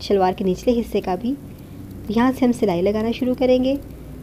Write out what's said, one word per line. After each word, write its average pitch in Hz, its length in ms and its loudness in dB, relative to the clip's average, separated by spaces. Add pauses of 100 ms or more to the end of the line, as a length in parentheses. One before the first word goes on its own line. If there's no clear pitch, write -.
शलवार 190 320 2
के 196 100 -4
निचले 185 280 0
हिस्से 220 280 0
का 190 160 -4
भी। 240 180 -2 (760)
यहाँ 240 220 4
से 262 120 0
हम 247 80 6
सिलाई 180 300 2
लगाना 214 300 2
शुरू 247 220 0
करेंगे। 254 440 4 (440)